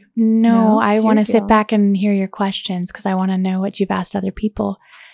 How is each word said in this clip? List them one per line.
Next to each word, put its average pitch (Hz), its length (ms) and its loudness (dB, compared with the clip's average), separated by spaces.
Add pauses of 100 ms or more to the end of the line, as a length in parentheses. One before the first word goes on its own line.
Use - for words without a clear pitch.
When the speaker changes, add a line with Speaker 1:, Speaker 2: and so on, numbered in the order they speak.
(160)
Speaker 1:
"No, 226 600 4
Speaker 2:
No, - 40 2
Speaker 1:
I 208 140 2
Speaker 2:
it's 214 40 2
your 220 120 0
Speaker 1:
wanna 214 160 4
sit 226 140 2
Speaker 2:
deal. 202 80 -4
Speaker 1:
back 214 240 2
and 202 260 2
hear 202 160 0
your 190 140 -2
questions 190 640 -6
'cause - 140 -10
I 190 100 -2
wanna 190 220 -2
know 185 240 -2
what 196 180 -6
you've 190 200 -4
asked 185 160 -6
other 190 160 -4
people." 208 460 -6 (360)